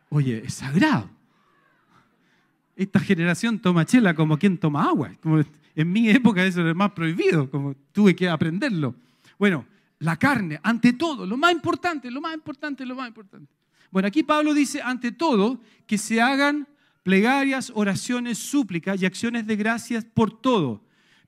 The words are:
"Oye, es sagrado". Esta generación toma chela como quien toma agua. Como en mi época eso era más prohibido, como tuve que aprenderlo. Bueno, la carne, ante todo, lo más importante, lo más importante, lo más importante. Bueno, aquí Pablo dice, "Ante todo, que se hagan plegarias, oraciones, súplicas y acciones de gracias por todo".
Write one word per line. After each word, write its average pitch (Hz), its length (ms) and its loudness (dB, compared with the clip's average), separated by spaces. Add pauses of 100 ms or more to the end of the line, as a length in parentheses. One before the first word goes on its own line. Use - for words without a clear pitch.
"Oye, 131 360 -2
es - 80 -8
sagrado". 147 560 0 (1700)
Esta 196 240 0
generación 175 600 0
toma 170 260 2
chela 226 280 4
como 156 240 2
quien 190 200 2
toma 151 260 0
agua. 190 380 0
Como 156 200 2 (340)
en 165 160 0
mi 220 180 2
época 208 360 4
eso 180 160 0
era 165 120 2
más 196 180 0
prohibido, 165 580 0
como 139 240 -6 (180)
tuve 196 240 4
que 180 120 -2
aprenderlo. 165 680 -2 (440)
Bueno, 185 260 0 (340)
la 165 180 -4
carne, 196 440 -2
ante 240 320 2
todo, 254 320 -4
lo 208 120 -6
más 339 160 4
importante, 330 580 -4
lo 269 100 -10
más 330 120 -8
importante, 302 520 -12
lo 254 100 -10
más 262 120 -10
importante. 196 440 -20 (400)
Bueno, 190 180 0
aquí 302 140 0
Pablo 302 300 2
dice, 285 280 0
"Ante 240 320 -6
todo, 247 480 2 (260)
que 208 100 0
se 226 240 -2
hagan 277 460 0 (360)
plegarias, 254 720 2
oraciones, 233 600 -2
súplicas 190 640 -4
y 190 40 2
acciones 226 420 -4
de 220 80 -2
gracias 226 480 -4
por - 380 -2
todo". 165 420 0 (440)